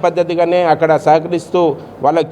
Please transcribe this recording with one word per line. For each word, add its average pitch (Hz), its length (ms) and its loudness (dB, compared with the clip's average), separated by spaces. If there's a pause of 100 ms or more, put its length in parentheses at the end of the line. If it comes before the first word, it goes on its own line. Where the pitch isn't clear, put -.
పద్ధతిగానే 175 560 0 (140)
అక్కడ 160 180 0 (160)
సహకరిస్తూ 170 540 0 (420)
వాళ్ళకి 156 280 0